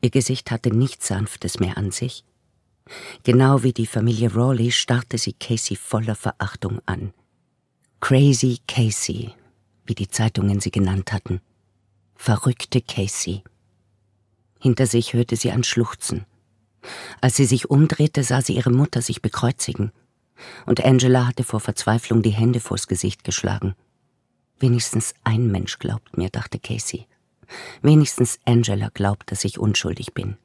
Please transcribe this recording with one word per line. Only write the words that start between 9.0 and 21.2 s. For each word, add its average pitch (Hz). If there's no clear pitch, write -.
wie -
die 95
Zeitungen 101
sie -
genannt 95
hatten. 95
Verrückte -
Casey. 98
Hinter 127
sich 117
hörte 120
sie 117
ein 117
Schluchzen. -
Als 123
sie 139
sich 120
umdrehte, 151
sah 131
sie -
ihre -
Mutter 127
sich -
bekreuzigen. 110
Und -
Angela 127